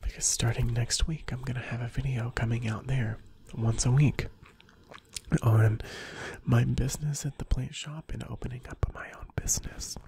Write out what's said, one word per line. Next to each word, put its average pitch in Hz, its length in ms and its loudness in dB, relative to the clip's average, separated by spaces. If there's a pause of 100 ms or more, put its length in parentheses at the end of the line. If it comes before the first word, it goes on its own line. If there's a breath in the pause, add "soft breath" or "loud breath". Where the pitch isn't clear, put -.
because - 220 -6
starting 117 480 2
next - 340 2
week, 160 260 -4
I'm 123 100 -4
gonna 123 180 -4
have 120 200 -4
a 120 80 -2
video 120 460 -2
coming 117 340 0
out 110 180 -2
there 123 320 2 (360)
once 113 320 2
a 131 40 4
week 139 360 6 (1160)
on 110 380 6 (640 loud breath)
my 120 200 4
business 131 640 -2
at 139 120 -6
the 131 60 -6
plant 131 300 0
shop 151 380 -10
and 117 160 -6
opening 123 400 -8
up - 260 -4
my - 120 -12 (120)
own - 80 -12 (140)
business. - 560 -6 (120)